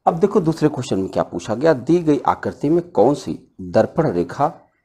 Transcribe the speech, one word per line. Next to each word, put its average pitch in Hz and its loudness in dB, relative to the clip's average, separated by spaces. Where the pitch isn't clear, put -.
अब 175 0
देखो 196 2
दूसरे 151 0
क्वेश्चन 123 -4
में 95 -4
क्या 85 -2
पूछा 104 -6
गया, 156 2
दी 147 2
गई 151 2
आकृति - -2
में 170 0
कौन 123 4
सी - -12
दर्पण 98 0
रेखा 90 -2